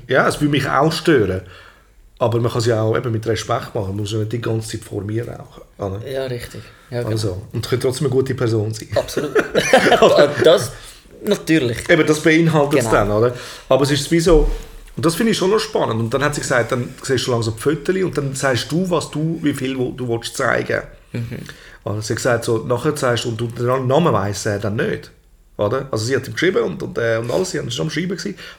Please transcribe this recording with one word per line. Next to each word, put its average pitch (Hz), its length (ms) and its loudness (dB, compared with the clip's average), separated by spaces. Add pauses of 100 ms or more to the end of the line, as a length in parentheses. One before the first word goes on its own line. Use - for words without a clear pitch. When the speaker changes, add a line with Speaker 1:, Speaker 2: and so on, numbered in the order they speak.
Speaker 1:
ja, 139 200 4
es - 120 -2
würde 147 100 2
mich 143 180 0
auch 147 240 4
stören. 104 500 2 (760)
Aber 117 220 0
man 117 100 2
kann 120 120 -2
es 107 40 0
ja 113 140 2
auch 110 160 2
eben 127 160 -2
mit 110 140 -4
Respekt 117 480 -4
machen, 101 140 -4
man 98 100 -6
muss 104 140 -4
ja 113 60 -2
nicht 107 140 -4
die 120 80 -4
ganze 110 300 -4
Zeit 107 180 -10
vor 101 140 -6
mir 107 260 -6
rauchen, - 340 -16 (140)
oder? 101 320 -6
Speaker 2:
Ja, 135 160 -4
richtig. 120 380 -8 (280)
Ja, 120 100 -4
genau. 117 100 -4
Speaker 1:
Also, 107 320 -2 (100)
und 113 100 -4
es - 60 -8
könnte 127 180 0
trotzdem 131 200 -2
eine 123 100 0
gute 131 180 2
Person 110 380 0
sein. - 220 -10
Speaker 2:
Absolut. - 400 -2
Speaker 1:
<laughs> - 1080 4
Speaker 2:
Das, - 300 6 (500)
natürlich. 135 680 0
Speaker 1:
Eben, 156 160 6
das 151 140 2
beinhaltet 160 580 4
es 127 80 2
Speaker 2:
Genau. 110 100 2
Speaker 1:
dann, 107 140 2
oder? 117 240 2 (340)
Aber 135 140 6
es 139 80 2
ist 143 200 0
wie 170 100 4
so, 160 300 6 (460)
und 117 80 -2
das 165 100 2
finde 226 180 2
ich - 60 0
schon 190 120 2
noch 214 80 4
spannend. 117 420 -2
Und 113 140 -2
dann 135 100 0
hat 147 100 0
sie 147 60 -6
gesagt, 120 320 0
dann 123 300 -4
siehst 127 240 0
du 131 60 0
langsam 113 240 0
die - 40 -12
Fotos 160 420 0
und 147 140 -2
dann 139 180 -4
sagst 131 380 -2
du, 185 160 0
was 165 220 -2
du, 156 320 -2
wie 147 100 2
viel 131 240 -4
wo, 127 160 -2
du 127 160 -6
willst 117 300 -4
zeigen. 120 420 0 (320)
Speaker 2:
Mhm. 120 260 -6 (460)
Speaker 1:
Also 104 160 -4
sie 107 140 -4
hat - 20 -6
gesagt, 117 300 0
so, 117 180 2
nachher 147 320 -2
sagst 120 300 0
du, - 20 -4
und 113 120 -4
du 120 80 -4
den 120 180 -4 (200)
Namen 147 260 4
weiss 101 340 -2
er 101 120 0
dann 104 180 -4
nicht, - 340 -4 (480)
oder? 120 340 0
Also 110 140 -2
sie 135 100 0
hat 117 100 -2
ihm 117 60 -10
geschrieben 190 320 2
und, 180 180 -6
und, 120 160 -8
äh, 117 200 0
und 120 120 -6
alles, 180 200 0
sie 151 80 -4
waren 135 120 -6
schon 160 160 -4
am 160 40 -4
Schreiben 180 260 -4
gewesen, 196 200 -8 (220)